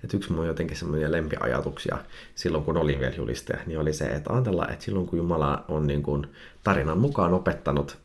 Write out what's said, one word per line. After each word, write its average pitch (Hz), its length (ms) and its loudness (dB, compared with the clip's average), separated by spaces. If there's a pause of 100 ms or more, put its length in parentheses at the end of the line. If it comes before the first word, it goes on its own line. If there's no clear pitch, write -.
että 92 120 -2
yksi 95 160 0
mun 82 140 0
jotenkin 80 300 -2
semmonia 78 360 0
lempiajatuksia 71 840 -2 (360)
silloin, 78 300 0
kun 80 120 2
olin 73 240 2
vielä 64 160 0
julistaja, - 500 -4
niin 80 120 -4
oli 76 140 2
se, 73 120 -2
että 71 280 -2
ajatellaan, 107 400 2
että - 120 -8
silloin 95 220 0
kun 87 120 -2
Jumala 80 500 2
on 76 180 2
niin 71 160 2
kuin 71 240 0 (380)
tarinan 80 340 2
mukaan 101 360 4
opettanut 73 720 0